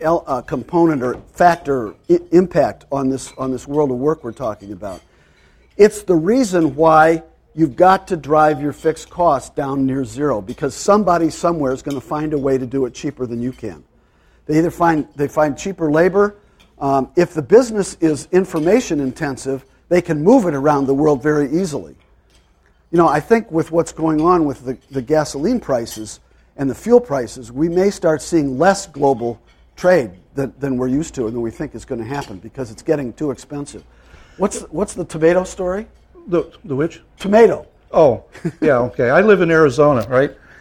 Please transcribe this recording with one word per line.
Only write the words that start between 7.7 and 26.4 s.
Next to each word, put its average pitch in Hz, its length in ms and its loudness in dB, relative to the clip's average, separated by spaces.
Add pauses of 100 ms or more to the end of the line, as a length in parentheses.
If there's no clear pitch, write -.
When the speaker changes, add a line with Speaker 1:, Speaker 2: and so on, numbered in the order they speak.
Speaker 1:
got 190 340 4
to 185 80 -2
drive 151 440 2
your 143 120 -4
fixed - 360 -4
costs 156 400 0
down 139 380 -4
near 131 180 -4
zero, 120 360 -4
because 127 340 -6
somebody 175 560 2
somewhere 156 400 -2
is 131 100 -6
gonna 143 200 -8
find 151 320 -6
a 151 40 -2
way 135 200 0
to 127 100 -6
do 135 180 -2
it 117 80 -6
cheaper 131 320 -8
than 117 160 -8
you 123 100 -4
can. 90 320 -14 (640)
They 156 140 0
either 165 100 2
find, 165 460 0
they 139 120 -2
find 151 300 -2
cheaper 180 340 -6
labor. 185 440 2 (420)
Um, 139 380 -2
if - 180 2
the 156 80 -4
business 214 580 2
is 156 320 -2
information 180 680 0
intensive, 135 680 -6 (240)
they 175 120 2
can 156 220 -4
move 226 220 6
it 170 80 0
around 139 320 0
the 131 80 2
world 143 300 2
very 147 260 0
easily. 139 460 -4 (960)
You 170 60 0
know, 170 100 4
I 147 140 2
think 226 280 0
with 160 220 -2
what's 165 200 -2
going 156 300 0
on 170 240 4
with 131 200 -6
the, 123 120 -6 (140)
the 131 100 -4
gasoline 151 580 -2
prices 117 600 -6 (380)